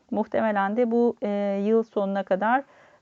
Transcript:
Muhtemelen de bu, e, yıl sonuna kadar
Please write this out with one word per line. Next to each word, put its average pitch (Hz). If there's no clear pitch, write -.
Muhtemelen 214
de 240
bu, 240
e, 202
yıl 220
sonuna 196
kadar 208